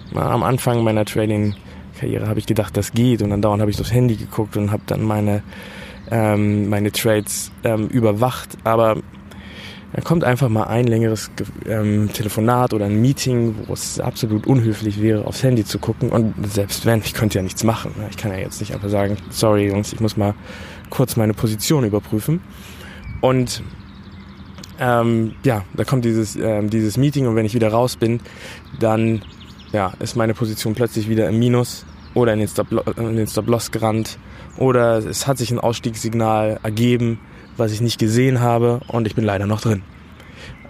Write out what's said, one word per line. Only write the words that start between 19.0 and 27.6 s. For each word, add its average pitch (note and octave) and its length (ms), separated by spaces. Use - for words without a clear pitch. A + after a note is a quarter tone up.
„Sorry, G#2 360
Jungs, G2+ 240
ich - 80
muss A2 160
mal G#2 180
kurz - 280
meine G#2+ 160
Position A#2+ 500
überprüfen.“ G#2+ 560
Und, B2+ 420
ähm, A#2 540
ja, G#2+ 300
da G#2+ 100
kommt B2 220
dieses, A2+ 320
ähm, G#2 320
dieses A2 260
Meeting, C3+ 320
und A2+ 80
wenn A2 100
ich G#2+ 80
wieder A2+ 160